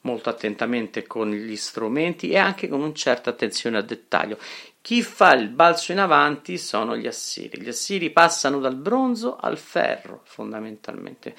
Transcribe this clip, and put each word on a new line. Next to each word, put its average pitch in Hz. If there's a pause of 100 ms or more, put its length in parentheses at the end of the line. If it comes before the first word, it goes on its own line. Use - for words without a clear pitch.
molto 120
attentamente 113
con 107
gli 107
strumenti 151
e 170
anche 190
con 143
una 151
certa 127
attenzione 113
al 104
dettaglio. 107 (440)
Chi 233
fa 180
il 113
balzo 170
in 185
avanti 147
sono 113
gli 117
assiri. -
Gli 117
assiri 165
passano 156
dal 131
bronzo 240
al -
ferro, -
fondamentalmente, 107